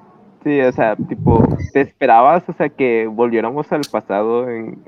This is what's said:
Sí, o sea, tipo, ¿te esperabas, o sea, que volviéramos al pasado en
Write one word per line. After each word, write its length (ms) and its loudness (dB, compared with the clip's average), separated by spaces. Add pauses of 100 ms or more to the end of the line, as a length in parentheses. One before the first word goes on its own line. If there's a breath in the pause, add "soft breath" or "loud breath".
(420)
Sí, 180 0
o 120 2
sea, 240 0
tipo, 480 0 (280)
¿te 100 2
esperabas, 680 2
o 40 -8
sea, 160 -2
que 380 -2
volviéramos 640 -2
al 200 -2
pasado 600 -2
en 380 -12